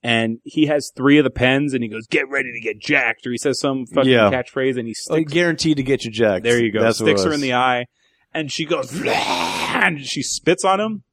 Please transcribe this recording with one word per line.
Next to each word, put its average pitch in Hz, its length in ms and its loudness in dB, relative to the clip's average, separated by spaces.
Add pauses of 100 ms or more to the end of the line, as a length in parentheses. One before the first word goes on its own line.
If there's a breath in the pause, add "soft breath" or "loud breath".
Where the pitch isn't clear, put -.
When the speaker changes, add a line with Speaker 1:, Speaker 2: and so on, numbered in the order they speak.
Speaker 1:
and 113 440 0
he 151 220 0
has 147 300 -2
three 139 220 6
of 147 60 6
the 131 60 2
pens, 135 440 0
and 123 80 -2
he 113 60 -6
goes, 110 180 -10
"Get 143 220 -2
ready 131 240 -4
to 113 80 -14
get 110 200 -6
jacked," 131 460 -2
or 123 60 -4
he 120 60 -4
says 135 200 -2
some 135 280 -2
fucking 131 260 2
Speaker 2:
Yeah. 110 180 6
Speaker 1:
catchphrase, 127 480 -2
and 113 80 -6
he 110 80 -8 (160)
Speaker 2:
Oh, 160 60 -2
Speaker 1:
sticks 156 160 -2
Speaker 2:
guaranteed 160 460 2
to 139 40 -2
get 127 220 0
you 113 80 -6
jacked. 104 320 2
Speaker 1:
There 120 180 2
you 113 80 2
go. 107 100 -2
Speaker 2:
That's 113 200 2
what 110 80 2
it 101 100 4
Speaker 1:
Sticks 95 60 2
her 170 60 2
Speaker 2:
was. 147 80 -2
Speaker 1:
in 143 40 -4
the 131 120 -2
eye, 123 320 0 (460)
and 156 200 -6
she 165 140 -4
goes, 139 260 -4
"Blah," 151 200 -4 (640)
and 160 320 0
she 139 160 -6
spits - 420 0
on 190 140 4
him 214 240 -4 (100)